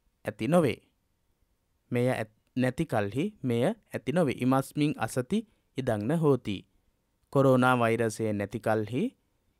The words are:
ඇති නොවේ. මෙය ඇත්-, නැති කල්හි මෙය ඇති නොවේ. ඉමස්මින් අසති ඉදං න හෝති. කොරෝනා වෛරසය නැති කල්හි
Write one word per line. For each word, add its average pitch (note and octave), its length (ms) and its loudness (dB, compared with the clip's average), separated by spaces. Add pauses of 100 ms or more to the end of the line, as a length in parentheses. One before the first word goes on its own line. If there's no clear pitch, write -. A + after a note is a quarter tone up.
(260)
ඇති G#2+ 220 -6
නොවේ. D#3 320 2 (1120)
මෙය B2 160 0
ඇත්-, A#2 320 -4 (120)
නැති B2+ 340 -2
කල්හි A2 400 -2 (140)
මෙය A#2+ 240 0
ඇති - 480 -6
නොවේ. D3+ 240 0
ඉමස්මින් C3+ 600 0
අසති - 440 -4 (380)
ඉදං A#2 260 -2
න D3+ 160 -2
හෝති. C3 380 0 (760)
කොරෝනා B2+ 440 6
වෛරසය A2+ 560 0
නැති G2+ 260 -6
කල්හි A2 440 -2 (560)